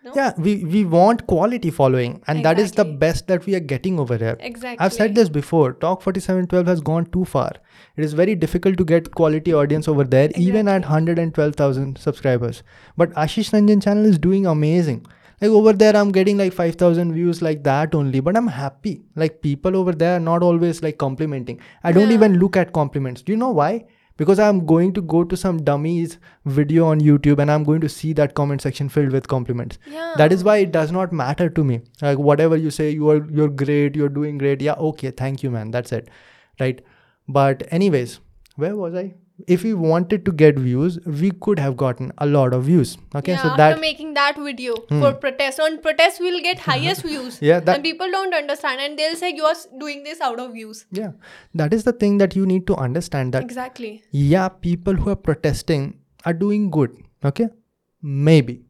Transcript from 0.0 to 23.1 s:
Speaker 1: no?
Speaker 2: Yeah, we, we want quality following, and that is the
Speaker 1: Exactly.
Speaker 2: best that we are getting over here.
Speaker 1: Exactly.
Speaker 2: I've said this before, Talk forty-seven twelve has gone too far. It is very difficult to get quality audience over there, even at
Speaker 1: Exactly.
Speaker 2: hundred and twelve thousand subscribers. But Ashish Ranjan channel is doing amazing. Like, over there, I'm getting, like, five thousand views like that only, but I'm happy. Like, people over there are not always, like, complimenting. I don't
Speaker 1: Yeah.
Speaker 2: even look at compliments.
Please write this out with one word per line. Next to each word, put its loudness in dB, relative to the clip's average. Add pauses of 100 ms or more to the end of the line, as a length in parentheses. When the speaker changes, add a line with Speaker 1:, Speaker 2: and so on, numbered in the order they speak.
Speaker 1:
no? -18
Speaker 2:
Yeah, 0
we, -2
we 0
want 4
quality 0
following, 0
and -2
that 2
is 0
the 0
Speaker 1:
Exactly. -2
Speaker 2:
best 0
that -2
we -2
are -6
getting -4
over -2
here. -4
Speaker 1:
Exactly. -12
Speaker 2:
I've 0
said 0
this 4
before, 0
Talk -4
forty-seven -2
twelve 2
has 0
gone -2
too -2
far. -2 (460)
It -2
is -4
very 2
difficult 0
to 2
get 2 (120)
quality 2
audience 2
over 2
there, 4
even 2
at 2
Speaker 1:
Exactly. -2
Speaker 2:
hundred 0
and -2
twelve 0
thousand -2
subscribers. -2 (340)
But 2
Ashish -2
Ranjan 4
channel 2
is 6
doing 2
amazing. 0 (360)
Like, 2
over 6
there, 6
I'm 2
getting, 2
like, 0
five -2
thousand 2
views -2
like -4
that 0
only, 0
but 0
I'm 0
happy. -6 (240)
Like, -2
people -2
over 0
there 0
are -2
not 0
always, 0
like, -6
complimenting. -6 (240)
I -2
don't 6
Speaker 1:
Yeah. 6
Speaker 2:
even 6
look 0
at 0
compliments. -4